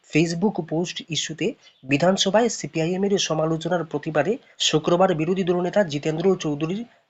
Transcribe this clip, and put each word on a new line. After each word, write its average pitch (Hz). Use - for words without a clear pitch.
Facebook 170
পোস্ট 160
ইস্যুতে 160
বিধানসভায় 185
সিপিআইএম 180
এর 196
সমালোচনার 165
প্রতিবাদে 160
শুক্রবার 175
বিরোধী 175
দলনেতা 180
জিতেন্দ্র 160
চৌধুরীর 160